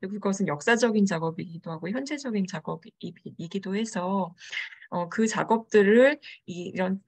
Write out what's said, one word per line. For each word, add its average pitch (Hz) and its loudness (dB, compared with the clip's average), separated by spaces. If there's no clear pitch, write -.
그리고 196 -8
그것은 196 -2
역사적인 220 2
작업이기도 165 -4
하고 165 -8
현재적인 262 -4
작업이기도 175 -10
해서, 190 -4
어, 175 -4
그 226 2
작업들을 220 6
이, 175 -8
이런 190 -2